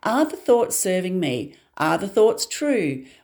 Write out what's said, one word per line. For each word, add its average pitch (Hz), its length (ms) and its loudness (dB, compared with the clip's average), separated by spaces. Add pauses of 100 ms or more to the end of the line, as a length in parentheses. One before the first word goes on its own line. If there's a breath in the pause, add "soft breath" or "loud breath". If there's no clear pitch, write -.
Are 262 240 2
the - 100 -8
thoughts - 400 2
serving 185 420 -2
me? 127 360 -4 (260 loud breath)
Are 190 160 2
the 196 100 -4
thoughts 220 380 2
true? 190 640 -2 (180 loud breath)